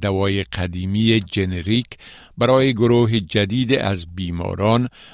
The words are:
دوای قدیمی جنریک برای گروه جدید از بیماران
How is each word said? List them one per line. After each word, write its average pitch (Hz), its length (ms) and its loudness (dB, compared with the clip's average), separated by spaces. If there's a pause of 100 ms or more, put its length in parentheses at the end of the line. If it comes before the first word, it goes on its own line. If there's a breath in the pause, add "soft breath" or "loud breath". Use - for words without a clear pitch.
دوای 98 420 0
قدیمی 95 760 0
جنریک 95 680 -2 (520 loud breath)
برای 131 360 4
گروه 117 460 4
جدید 110 540 0
از 87 420 -2
بیماران 95 760 -2 (240 loud breath)